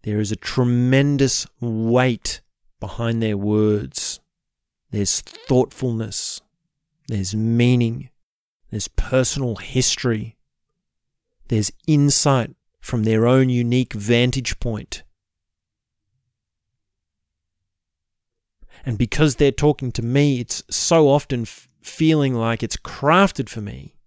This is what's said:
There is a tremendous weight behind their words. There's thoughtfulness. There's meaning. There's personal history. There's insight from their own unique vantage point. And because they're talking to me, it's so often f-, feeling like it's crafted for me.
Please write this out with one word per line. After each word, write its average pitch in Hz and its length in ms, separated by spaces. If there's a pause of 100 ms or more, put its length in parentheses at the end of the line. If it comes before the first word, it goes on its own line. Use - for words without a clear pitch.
There 104 160
is 104 120
a 110 40
tremendous 127 1120 (120)
weight 117 800 (380)
behind 117 440
their 107 120
words. 107 840 (720)
There's 101 300
thoughtfulness. - 1200 (680)
There's 98 260
meaning. 120 760 (580)
There's 107 200
personal 127 680
history. 113 800 (1120)
There's 107 240 (160)
insight 143 680 (240)
from 113 260
their 110 200
own 131 240
unique 123 440
vantage 120 680
point. 107 420 (3750)
And 120 140
because 131 380
they're 143 160
talking 139 400
to 117 100
me, 135 380
it's - 320
so 160 360
often 135 360
f-, - 260 (140)
feeling 151 500
like 113 300
it's - 140
crafted 160 680
for - 140
me. 123 340 (120)